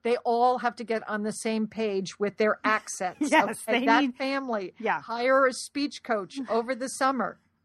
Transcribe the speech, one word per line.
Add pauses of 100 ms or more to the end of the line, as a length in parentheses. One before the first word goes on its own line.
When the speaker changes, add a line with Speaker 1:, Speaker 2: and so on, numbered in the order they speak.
Speaker 1:
they
all
have
to
get
on
the
same
page
with
their
accents.
Speaker 2:
<laughs>
Yes,
Speaker 1:
okay?
Speaker 2:
they
Speaker 1:
That
Speaker 2:
need
Speaker 1:
family,
Speaker 2:
Yeah.
Speaker 1:
hire
a
speech
coach
Speaker 2:
<laughs>
Speaker 1:
over
the
summer. (260)